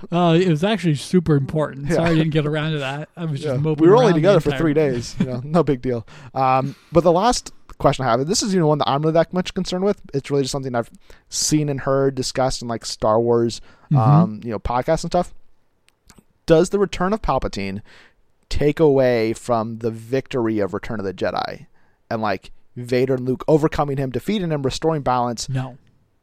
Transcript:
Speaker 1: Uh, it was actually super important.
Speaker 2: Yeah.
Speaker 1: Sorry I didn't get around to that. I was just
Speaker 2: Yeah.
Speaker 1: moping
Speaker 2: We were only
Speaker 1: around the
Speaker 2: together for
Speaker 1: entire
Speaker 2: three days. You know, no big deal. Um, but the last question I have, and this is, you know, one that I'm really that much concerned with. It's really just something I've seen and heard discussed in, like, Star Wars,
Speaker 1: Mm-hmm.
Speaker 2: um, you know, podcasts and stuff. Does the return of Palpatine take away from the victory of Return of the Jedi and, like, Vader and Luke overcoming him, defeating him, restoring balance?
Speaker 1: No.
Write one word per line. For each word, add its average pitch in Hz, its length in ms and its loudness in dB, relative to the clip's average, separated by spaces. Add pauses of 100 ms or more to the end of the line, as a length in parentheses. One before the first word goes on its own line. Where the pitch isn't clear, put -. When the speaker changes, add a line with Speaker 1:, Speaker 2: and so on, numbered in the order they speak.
(100)
Speaker 1:
Uh, 170 300 4
it 185 80 2
was 156 160 2
actually 180 320 0
super 160 400 2
important. 143 520 -4
Speaker 2:
Yeah. 170 80 0
Speaker 1:
Sorry 165 140 2
I 165 60 2
didn't 160 160 2
get 156 120 0
around 156 280 -4
to 151 80 -4
that. 139 360 -6
I 175 80 -10
was 147 160 -4
just 147 140 -4
Speaker 2:
Yeah. 139 60 -2
Speaker 1:
moping 156 240 2
Speaker 2:
We 170 40 10
were 196 60 10
only 247 120 8
Speaker 1:
around 190 80 6
the 156 40 2
Speaker 2:
together 175 220 6
for 151 80 -2
Speaker 1:
entire 135 120 -2
Speaker 2:
three 156 140 2
days. 135 460 0
You 151 60 0
know, 123 180 -6
no 156 180 2
big 135 180 0
deal. 123 240 -4 (300)
Um, 131 400 0 (160)
but 160 140 4
the 175 80 4
last 220 400 0 (260)
question 156 260 0
I 123 60 0
have, 120 100 2
and 147 80 -4
this 202 140 -2
is, 208 100 -2
you 185 80 2
know, 156 60 4
one 151 120 2
that 123 100 -2
I'm 139 140 0
really 160 120 0
that 165 180 2
much 180 220 -4
concerned 185 300 -4
with. 202 160 -2 (120)
It's 139 180 -6
really 139 120 2
just 127 100 -4
something 135 220 -6
I've 117 160 -2 (380)
seen 151 400 0
and 139 120 -4
heard 135 360 2
discussed 131 460 -2
in, 123 60 -8
like, 113 160 -8
Star 110 360 0
Wars, 117 400 2 (320)
Speaker 1:
Mm-hmm. 147 60 4
Speaker 2:
um, 165 440 4
you 117 80 -10
know, 101 80 -6
podcasts 131 460 -2
and 165 80 -8
stuff. 180 200 0 (1120)
Does 165 240 4
the 196 80 0
return 190 340 -2
of 226 100 -4
Palpatine 101 580 -4 (680)
take 147 300 0
away 127 540 4
from 113 460 -4
the 117 120 -4
victory 113 680 -4
of 98 160 -2
Return 104 260 -8
of 98 60 -6
the 92 80 -6
Jedi - 520 -6 (440)
and, 113 120 -4
like, 98 280 -4 (260)
Vader 127 380 0
and 127 120 -4
Luke 127 220 -4
overcoming 147 480 0
him, 135 140 -4
defeating 180 400 -4
him, 147 120 -4
restoring 147 400 -2
balance? 123 460 -2
Speaker 1:
No. 131 300 -6 (440)